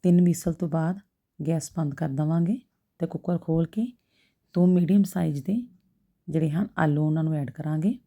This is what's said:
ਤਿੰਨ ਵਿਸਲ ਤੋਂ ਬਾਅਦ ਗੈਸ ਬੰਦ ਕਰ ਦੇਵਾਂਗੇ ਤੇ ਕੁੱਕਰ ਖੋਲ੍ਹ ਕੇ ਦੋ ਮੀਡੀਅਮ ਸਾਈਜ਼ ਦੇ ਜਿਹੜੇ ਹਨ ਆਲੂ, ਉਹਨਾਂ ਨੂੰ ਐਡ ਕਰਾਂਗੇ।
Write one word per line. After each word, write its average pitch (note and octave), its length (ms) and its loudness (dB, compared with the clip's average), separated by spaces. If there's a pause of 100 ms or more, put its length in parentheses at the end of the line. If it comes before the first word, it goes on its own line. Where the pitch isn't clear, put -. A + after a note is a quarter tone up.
ਤਿੰਨ F3 200 6
ਵਿਸਲ E3+ 280 0
ਤੋਂ E3 160 -4
ਬਾਅਦ E3 300 -2 (400)
ਗੈਸ D#3+ 380 -4
ਬੰਦ D3 180 -2
ਕਰ D3+ 140 -6
ਦੇਵਾਂਗੇ E3 500 0 (420)
ਤੇ E3+ 60 -4
ਕੁੱਕਰ E3+ 320 -4
ਖੋਲ੍ਹ E3 300 0
ਕੇ A3 180 -4 (680)
ਦੋ F3 120 4
ਮੀਡੀਅਮ F3+ 360 4
ਸਾਈਜ਼ D#3+ 420 -2
ਦੇ G3+ 120 -2 (720)
ਜਿਹੜੇ D#3+ 220 0
ਹਨ D#3 180 -2 (100)
ਆਲੂ, D3+ 280 2
ਉਹਨਾਂ D#3 180 0
ਨੂੰ D#3 100 -2
ਐਡ C#3+ 160 -4
ਕਰਾਂਗੇ। D#3 560 -4